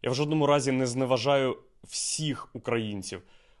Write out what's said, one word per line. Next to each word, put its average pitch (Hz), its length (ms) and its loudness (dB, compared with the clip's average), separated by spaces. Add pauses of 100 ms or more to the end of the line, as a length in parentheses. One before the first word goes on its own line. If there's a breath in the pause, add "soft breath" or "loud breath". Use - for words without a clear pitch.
Я 131 80 -2
в 127 40 0
жодному 151 320 2
разі 139 260 4
не 131 140 2
зневажаю 131 680 2 (280)
всіх - 680 -6
українців. 107 720 -4 (380 soft breath)